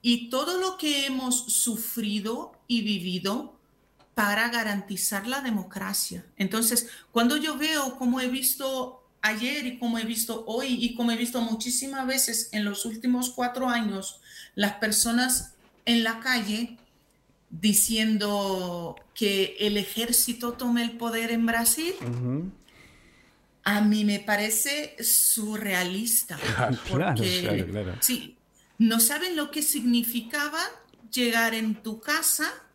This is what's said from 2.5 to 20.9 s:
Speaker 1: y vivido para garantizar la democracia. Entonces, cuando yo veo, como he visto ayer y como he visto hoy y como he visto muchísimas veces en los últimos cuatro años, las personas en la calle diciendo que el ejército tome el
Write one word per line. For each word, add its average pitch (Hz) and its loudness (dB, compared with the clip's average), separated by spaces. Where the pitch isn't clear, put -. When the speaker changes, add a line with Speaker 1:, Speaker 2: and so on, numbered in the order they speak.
Speaker 1:
y 240 2
vivido 190 -4
para 214 2
garantizar 208 -2
la 269 -4
democracia. 196 -4
Entonces, 226 0
cuando 247 4
yo 302 -2
veo, 294 0
como 254 2
he 254 0
visto 262 -2
ayer 240 0
y 247 -6
como 233 0
he 226 -2
visto 226 -4
hoy 247 -2
y 233 0
como 233 2
he 226 2
visto 240 -2
muchísimas 254 -2
veces 254 0
en 208 0
los 202 -4
últimos 247 0
cuatro 247 -2
años, 208 -2
las 202 2
personas 233 2
en 233 4
la 226 0
calle 233 -2
diciendo 202 2
que 196 2
el 208 2
ejército 233 0
tome 240 2
el 233 -2